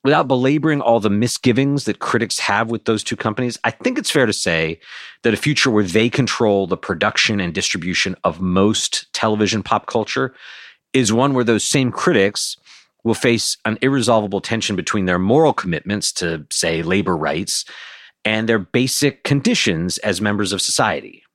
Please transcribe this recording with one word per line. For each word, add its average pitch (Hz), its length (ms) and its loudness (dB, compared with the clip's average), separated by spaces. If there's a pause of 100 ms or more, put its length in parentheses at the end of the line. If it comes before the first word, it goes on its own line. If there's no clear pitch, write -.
Without 147 240 4
belaboring 143 540 2
all 117 180 4
the 104 100 0
misgivings 123 760 2
that 104 140 -2
critics 113 400 -2
have 110 300 0
with 113 140 -4
those 110 220 -2
two 110 100 -4
companies, 120 480 -4
I 113 80 0
think 254 260 -4
it's - 140 -4
fair 135 140 4
to 107 80 0
say 82 480 -2 (400)
that 113 120 2
a 104 40 0
future 139 340 0
where 107 140 4
they 110 240 2
control 104 580 0
the 87 80 -2
production 101 640 -2
and 87 140 -4
distribution 90 720 -4
of 85 160 0
most 95 720 0
television 107 500 0
pop - 220 0
culture 127 480 -2 (580)
is 113 220 2
one 135 200 2
where 123 120 2
those 113 180 2
same 131 260 0
critics - 680 0 (480)
will 113 80 2
face 117 500 0
an 110 180 -2
irresolvable 113 600 2
tension 107 340 -4
between 92 300 -2
their 90 140 2
moral 135 340 4
commitments 92 580 -4
to, 82 400 -6
say, 82 320 -2
labor 90 320 0
rights 76 480 -4 (640)
and 110 240 0
their 113 100 2
basic 131 640 0
conditions 107 760 0
as 98 200 -2
members 104 320 0
of 98 100 -4
society. - 640 -2 (120)